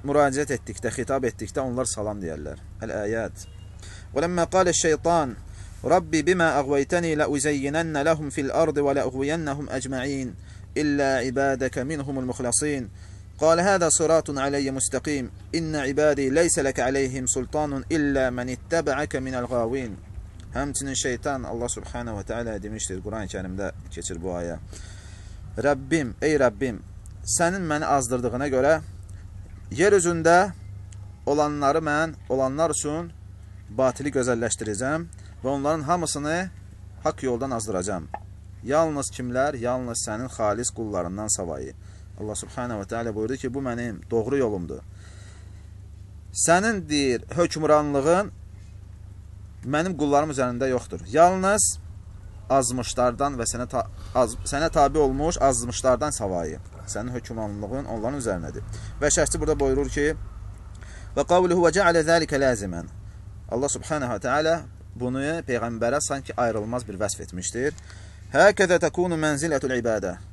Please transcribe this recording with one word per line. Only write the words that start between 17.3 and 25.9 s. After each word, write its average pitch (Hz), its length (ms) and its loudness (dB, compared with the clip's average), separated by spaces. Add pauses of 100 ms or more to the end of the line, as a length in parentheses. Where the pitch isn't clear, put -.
illa 139 420 2
man 123 160 -4
ittaba'aka 147 720 -2
minal 131 280 -4
ghawin." 120 500 -2 (560)
Həmçinin 139 420 -4
şeytan 131 480 -2
Allah 117 260 -4
subhanahu 117 500 -8
wa 98 160 -6
ta'ala 113 280 -4
demişdir, 104 400 -6
Quran-ı 104 220 -6
Kərimdə 92 460 -6 (200)
keçir 82 320 -8
bu 92 40 -4
ayə. 87 300 -4 (1000)
"Rəbbim, 135 640 0